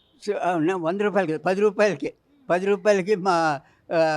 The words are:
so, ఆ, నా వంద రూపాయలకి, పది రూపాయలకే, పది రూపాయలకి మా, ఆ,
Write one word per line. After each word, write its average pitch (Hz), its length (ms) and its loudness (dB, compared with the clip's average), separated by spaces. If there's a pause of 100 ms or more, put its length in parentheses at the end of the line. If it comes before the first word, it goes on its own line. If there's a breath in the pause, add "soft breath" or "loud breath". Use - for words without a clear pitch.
(280)
so, 202 80 -4
ఆ, 175 220 -2
నా 170 180 0
వంద 175 240 -4
రూపాయలకి, 185 380 0
పది 185 220 -2
రూపాయలకే, 202 540 0 (360)
పది 185 160 0
రూపాయలకి 202 480 2
మా, 165 460 0 (320 soft breath)
ఆ, 170 80 2 (160)